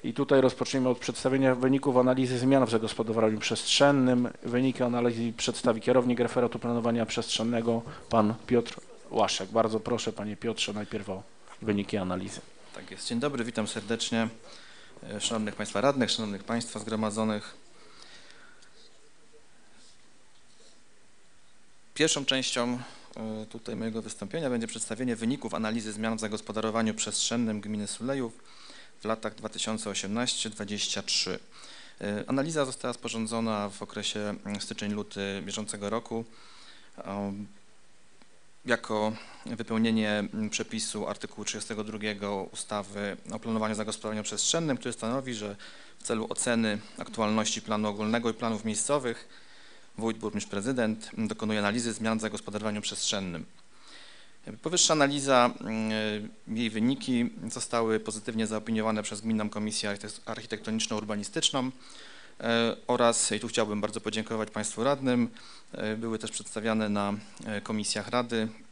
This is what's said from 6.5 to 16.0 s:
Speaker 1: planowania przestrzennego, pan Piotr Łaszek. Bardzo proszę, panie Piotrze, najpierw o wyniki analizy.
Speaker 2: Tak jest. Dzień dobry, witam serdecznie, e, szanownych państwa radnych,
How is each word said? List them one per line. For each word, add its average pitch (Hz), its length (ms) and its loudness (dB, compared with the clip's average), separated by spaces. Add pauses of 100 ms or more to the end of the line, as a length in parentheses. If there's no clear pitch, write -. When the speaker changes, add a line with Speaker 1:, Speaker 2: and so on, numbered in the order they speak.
Speaker 1:
planowania 117 480 2
przestrzennego, 117 760 0 (260)
pan 110 260 6 (120)
Piotr 120 340 4 (300)
Łaszek. 98 400 2
Bardzo 110 300 4
proszę, 110 320 0
panie 104 240 -6
Piotrze, 110 360 -2
najpierw 104 360 -6
o 95 140 -6 (400)
wyniki 104 340 2
analizy. 92 440 -2 (340)
Speaker 2:
Tak - 160 -14
jest. - 180 -8
Dzień 120 120 0
dobry, 135 240 0
witam 113 240 -2
serdecznie, 113 600 0 (840)
e, 104 100 -6
szanownych 107 340 0
państwa 101 260 -2
radnych, 131 300 4